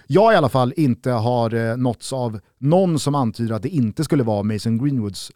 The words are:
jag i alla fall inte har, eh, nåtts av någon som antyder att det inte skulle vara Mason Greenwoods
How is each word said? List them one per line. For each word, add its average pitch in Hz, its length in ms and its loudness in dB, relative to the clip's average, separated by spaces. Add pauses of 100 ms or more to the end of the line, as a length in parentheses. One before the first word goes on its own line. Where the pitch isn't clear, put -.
jag 202 260 6
i - 20 6
alla 151 140 4
fall 127 280 2
inte 131 340 0
har, 117 420 0
eh, 113 240 -2
nåtts 127 360 -4
av 117 260 -4 (200)
någon 165 400 2
som 143 160 -2
antyder 117 400 -2
att 104 60 -6
det 110 80 -6
inte 139 340 -2
skulle 139 200 0
vara 107 200 0
Mason 110 340 -2
Greenwoods 117 580 -4